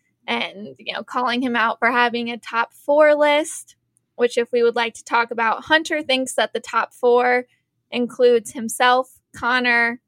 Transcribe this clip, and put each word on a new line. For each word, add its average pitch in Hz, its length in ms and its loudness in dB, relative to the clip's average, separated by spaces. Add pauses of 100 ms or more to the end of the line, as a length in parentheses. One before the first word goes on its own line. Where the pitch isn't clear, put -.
(260)
And, 208 520 -8
you - 160 -12
know, 220 100 -10
calling 247 380 -4
him 240 160 -2
out 226 220 -2
for 240 120 0
having 240 380 0
a 240 80 -10
top 233 340 -6
four 294 440 4
list, 294 600 0 (400)
which 240 220 -2
if 233 160 -2
we 240 100 2
would 233 120 2
like 226 180 -4
to - 100 -20
talk 233 260 -2
about, 226 360 -2
Hunter 320 360 0
thinks 262 340 -2
that 214 180 0
the 226 80 -8
top - 320 -4
four 247 540 2 (440)
includes 240 600 0
himself, 247 680 0 (160)
Connor, 240 720 0